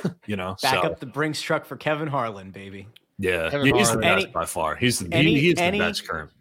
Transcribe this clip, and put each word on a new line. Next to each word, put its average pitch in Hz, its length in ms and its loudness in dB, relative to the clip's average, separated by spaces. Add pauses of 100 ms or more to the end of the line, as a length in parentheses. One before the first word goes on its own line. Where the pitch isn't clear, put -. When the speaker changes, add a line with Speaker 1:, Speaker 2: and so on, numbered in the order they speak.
(180)
Speaker 1:
<coughs> - 80 -20
you 107 100 -4
know, 92 240 -6
Speaker 2:
Back 131 220 2
Speaker 1:
so. - 80 0
Speaker 2:
up - 100 -8
the 139 60 -14
Brinks 147 340 -4
truck 156 240 -2
for 135 120 -12
Kevin 151 320 -2
Harlan, 110 420 -6
baby. 98 380 -14 (300)
Speaker 1:
Yeah. 90 300 0
Speaker 3:
Kevin 143 200 2
Speaker 1:
Yeah, 123 80 6
he's 113 160 4
the - 20 -
Speaker 3:
Harlan. 110 220 2
Speaker 1:
best 190 80 2
Speaker 2:
Any, - 80 -14
Speaker 1:
by 82 120 -2
far. 80 320 -2
He's 123 220 2
the, 92 160 -6
Speaker 2:
any, - 220 6
Speaker 1:
he, 135 40 4
he's 165 180 4
Speaker 2:
any, 180 200 2
Speaker 1:
the 190 60 2
best - 220 -4
current. 156 240 -8 (100)